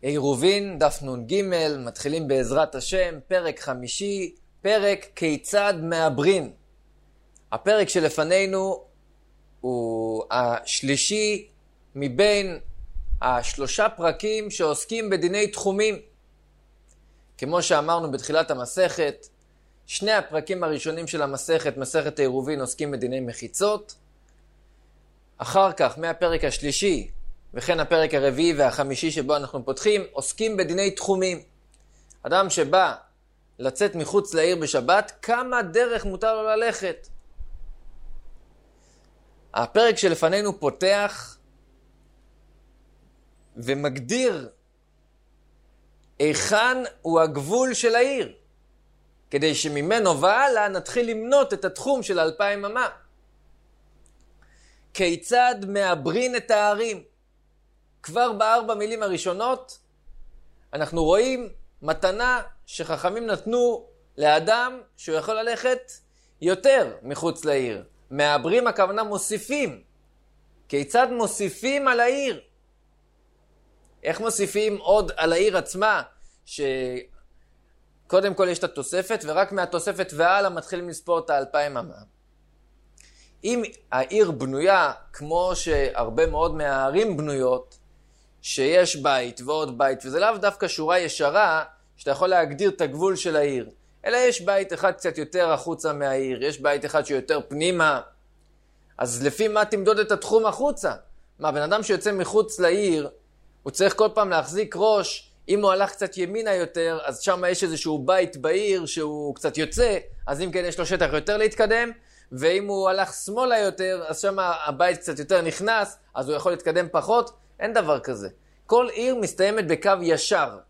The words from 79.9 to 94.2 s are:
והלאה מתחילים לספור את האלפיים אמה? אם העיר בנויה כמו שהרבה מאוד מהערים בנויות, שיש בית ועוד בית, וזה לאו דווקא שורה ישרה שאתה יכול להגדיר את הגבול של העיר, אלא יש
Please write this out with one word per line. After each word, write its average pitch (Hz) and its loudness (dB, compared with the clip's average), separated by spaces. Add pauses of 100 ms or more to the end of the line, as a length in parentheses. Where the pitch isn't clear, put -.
והלאה 190 2
מתחילים 175 -8
לספור 170 -2
את 165 -10
האלפיים 143 0
אמה? - -10 (1500)
אם 233 -2 (280)
העיר 170 2
בנויה 143 2 (220)
כמו 170 -2
שהרבה 135 0
מאוד 156 0
מהערים 147 0
בנויות, 131 -2 (680)
שיש 165 2
בית 131 -2
ועוד 147 -4
בית, 135 0
וזה 135 -4
לאו 214 2
דווקא 196 0
שורה 160 0
ישרה 160 2 (340)
שאתה - -4
יכול 139 2
להגדיר 170 2
את 190 -4
הגבול 165 0
של 175 -2
העיר, 139 0 (360)
אלא 240 0
יש 247 2